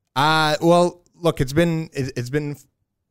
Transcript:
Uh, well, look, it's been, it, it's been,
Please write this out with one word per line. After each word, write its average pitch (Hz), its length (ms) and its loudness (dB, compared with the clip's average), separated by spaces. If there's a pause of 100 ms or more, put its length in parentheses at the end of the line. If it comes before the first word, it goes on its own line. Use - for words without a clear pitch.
(180)
Uh, 151 460 2
well, 175 400 2 (100)
look, 165 280 -2
it's 131 120 -4
been, 160 400 0
it, 135 240 -4
it's 123 140 -6
been, 147 260 -4 (540)